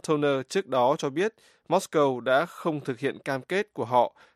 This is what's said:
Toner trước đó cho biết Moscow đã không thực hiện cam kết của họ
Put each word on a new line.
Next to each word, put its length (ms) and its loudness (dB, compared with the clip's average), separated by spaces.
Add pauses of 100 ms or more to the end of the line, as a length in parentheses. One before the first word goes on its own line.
Toner 420 0
trước 180 -2
đó 300 2
cho 120 -4
biết 240 -2 (360)
Moscow 500 2
đã 260 2
không 340 -6
thực 200 -6
hiện 200 -4
cam 220 -6
kết 320 -6
của 120 -6
họ 300 2 (200)